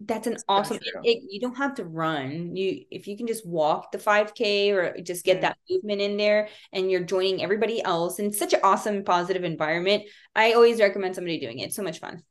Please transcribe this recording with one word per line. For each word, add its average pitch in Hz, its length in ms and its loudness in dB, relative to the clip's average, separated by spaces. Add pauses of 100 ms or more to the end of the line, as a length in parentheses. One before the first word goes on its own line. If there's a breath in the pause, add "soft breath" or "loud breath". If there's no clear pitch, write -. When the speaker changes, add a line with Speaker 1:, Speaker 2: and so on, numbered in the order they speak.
Speaker 1:
that's 220 260 -6
an 220 120 -2
Speaker 2:
So - 100 -16
Speaker 1:
awesome, 202 300 0
Speaker 2:
true. - 240 -10
Speaker 1:
it, 233 260 2
you 196 120 -10
don't 247 160 -6
have 269 180 -2
to 214 100 -8
run. 160 720 -4
You, 190 360 -4
if - 180 -14
you 202 80 -8
can 233 100 -6
just 220 200 -6
walk 165 460 0
the - 60 -6
five 208 360 2
K 202 380 2
or 180 300 0
just 175 220 -8
get 185 140 4
Speaker 2:
Mm. - 40 -6
Speaker 1:
that - 160 -2 (100)
movement 202 320 -2
in 202 160 -2
there, 208 320 2 (240 loud breath)
and 190 180 -2
you're 180 140 2
joining 185 380 0
everybody 214 400 0
else 175 360 -2
in 208 140 -2
such 339 200 0
an - 100 4
awesome, 202 420 2
positive 180 400 2
environment. 170 600 0 (320 loud breath)
I 226 160 6
always 233 280 8
recommend 196 340 2
somebody 170 260 -4
doing 120 180 -8
it. - 80 -6
It's - 100 -8
so 214 60 -6
much 165 160 -6
fun - 320 -14